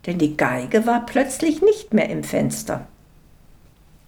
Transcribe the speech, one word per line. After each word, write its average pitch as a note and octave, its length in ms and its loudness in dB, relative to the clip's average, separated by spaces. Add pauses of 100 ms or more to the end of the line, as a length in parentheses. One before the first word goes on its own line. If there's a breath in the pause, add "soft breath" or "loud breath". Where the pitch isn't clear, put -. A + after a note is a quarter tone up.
denn F3 140 -4
die D3+ 180 2
Geige B2+ 480 0
war A#3 220 0
plötzlich D4+ 560 0
nicht G#4+ 320 2
mehr - 140 2
im D#3 140 -6
Fenster. - 640 -4 (1200)